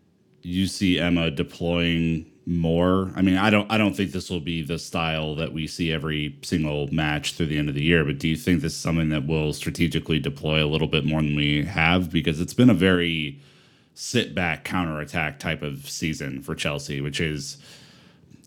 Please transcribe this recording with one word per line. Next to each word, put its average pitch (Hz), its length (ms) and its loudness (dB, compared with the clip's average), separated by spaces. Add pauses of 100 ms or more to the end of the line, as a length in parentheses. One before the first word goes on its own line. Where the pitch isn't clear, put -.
(420)
you 90 240 0
see 90 340 2
Emma 85 300 2
deploying 85 1000 0 (160)
more? 87 680 2
I 98 60 0
mean, 92 140 4
I 101 140 4
don't, 104 200 4
I 110 80 2
don't 101 180 2
think 92 160 -2
this 90 180 -6
will 90 100 -4
be 82 220 -4
the 80 160 -4
style 80 580 -4
that 80 160 -4
we 78 140 -4
see 80 260 -2
every 76 500 -4
single 73 460 -2
match 76 460 -2
through 85 120 -2
the 76 120 0
end 73 100 0
of 71 60 -4
the 71 80 -2
year, 80 220 4
but 69 140 -2
do 80 100 -2
you 80 80 2
think 82 240 0
this 78 120 -2
is - 60 -8
something 80 320 0
that 76 160 -2
we'll 78 260 0
strategically 80 640 -2
deploy 78 460 0
a 76 40 2
little 78 200 0
bit 76 160 0
more 78 180 2
than 73 140 2
we 73 280 2
have? 85 460 2
Because 80 300 0
it's 87 140 -4
been 123 160 8
a 107 40 8
very 82 640 2 (540)
sit - 400 -4
back, 85 300 0
counterattack 78 720 -2
type 80 240 -4
of 71 260 -8
season 71 540 -4
for 78 120 -6
Chelsea, 73 460 -4
which 71 200 -4
is, 76 380 -4 (880)